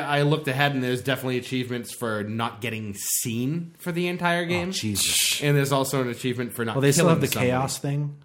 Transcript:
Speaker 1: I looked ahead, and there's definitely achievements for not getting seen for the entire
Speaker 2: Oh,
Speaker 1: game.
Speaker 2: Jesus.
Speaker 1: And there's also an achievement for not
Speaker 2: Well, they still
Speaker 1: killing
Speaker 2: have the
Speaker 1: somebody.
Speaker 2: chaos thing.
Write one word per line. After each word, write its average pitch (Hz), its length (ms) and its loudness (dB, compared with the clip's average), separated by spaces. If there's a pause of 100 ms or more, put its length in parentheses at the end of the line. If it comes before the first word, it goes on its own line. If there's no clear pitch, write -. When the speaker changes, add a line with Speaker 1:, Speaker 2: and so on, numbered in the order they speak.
(200)
Speaker 1:
I - 40 4
looked 147 260 2
ahead, 139 240 2
and 127 100 0
there's 123 180 0
definitely 127 360 0
achievements 120 560 -4
for 107 320 -4
not 113 340 -4
getting 110 340 -6
seen 131 840 -2
for 175 160 -6
the 175 160 -2
entire 175 340 0
Speaker 2:
Oh, 170 60 -6
Speaker 1:
game. 175 240 -2
Speaker 2:
Jesus. - 680 0
Speaker 1:
And 147 140 4
there's 139 160 2
also 135 300 2
an 123 80 -2
achievement 123 420 -4
for 120 140 -4
not 110 100 -2
Speaker 2:
Well, 135 60 0
they 143 100 6
still 165 140 6
Speaker 1:
killing 165 100 8
Speaker 2:
have 139 60 2
the 135 60 2
Speaker 1:
somebody. 123 240 0
Speaker 2:
chaos 131 260 0
thing. 143 480 -4